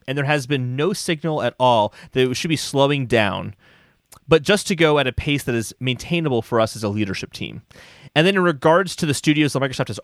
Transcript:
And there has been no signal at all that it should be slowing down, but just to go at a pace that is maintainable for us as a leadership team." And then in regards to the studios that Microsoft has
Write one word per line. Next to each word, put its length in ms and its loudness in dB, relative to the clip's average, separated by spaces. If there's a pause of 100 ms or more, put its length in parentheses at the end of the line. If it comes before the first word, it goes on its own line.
And 100 -4
there 80 -2
has 220 0
been 300 -2
no 160 0
signal 500 -4
at 160 -2
all 340 4 (200)
that 180 2
it 40 -4
should 140 -4
be 80 0
slowing 500 0
down, 480 0 (720)
but 140 4
just 260 0
to 80 -2
go 220 4
at 80 2
a 60 -2
pace 320 -2
that 100 -2
is 260 -4
maintainable 640 -2
for 180 -2
us 160 0
as 80 -12
a 40 0
leadership 460 -4
team." 280 -10 (520)
And 120 4
then 80 2
in 80 2
regards 540 2
to 100 -4
the 80 0
studios 400 0
that 80 -2
Microsoft 260 -4
has 160 -10